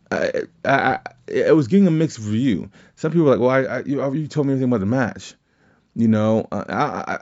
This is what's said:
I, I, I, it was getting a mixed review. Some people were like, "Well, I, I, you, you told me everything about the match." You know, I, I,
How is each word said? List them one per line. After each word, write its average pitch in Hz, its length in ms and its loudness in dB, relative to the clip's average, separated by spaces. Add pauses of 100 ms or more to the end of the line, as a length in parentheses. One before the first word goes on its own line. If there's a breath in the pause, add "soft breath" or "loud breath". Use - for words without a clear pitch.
(120)
I, 87 320 -2 (200)
I, - 80 0
I, 127 280 0 (260)
it 135 300 2
was 147 100 2
getting 190 220 4
a - 20 4
mixed 160 300 0
review. 107 500 -2 (240 soft breath)
Some 160 160 -4
people 165 140 2
were 139 80 6
like, 101 80 2
"Well, 123 100 4
I, 131 280 0
I, - 20 -6
you, 135 340 -4
you 156 140 -4
told 147 180 -2
me 139 60 0
everything 131 180 0
about 120 100 2
the 95 60 -2
match." 120 480 -4 (600)
You 117 140 2
know, 110 420 2
I, 101 120 -6
I, 98 600 -4